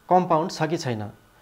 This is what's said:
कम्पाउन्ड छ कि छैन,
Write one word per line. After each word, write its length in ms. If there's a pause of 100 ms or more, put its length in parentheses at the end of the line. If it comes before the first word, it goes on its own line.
कम्पाउन्ड 480
छ 160
कि 80
छैन, 260 (400)